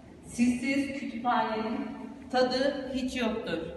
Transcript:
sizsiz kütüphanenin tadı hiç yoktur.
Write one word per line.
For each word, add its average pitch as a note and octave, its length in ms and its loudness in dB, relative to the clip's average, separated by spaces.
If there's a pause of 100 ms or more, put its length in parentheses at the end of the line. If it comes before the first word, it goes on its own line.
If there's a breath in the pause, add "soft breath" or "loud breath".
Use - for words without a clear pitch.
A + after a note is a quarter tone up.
(260)
sizsiz C4 760 2
kütüphanenin A3+ 800 0 (500)
tadı B3+ 640 2
hiç B3+ 220 -2
yoktur. G3+ 420 0 (180)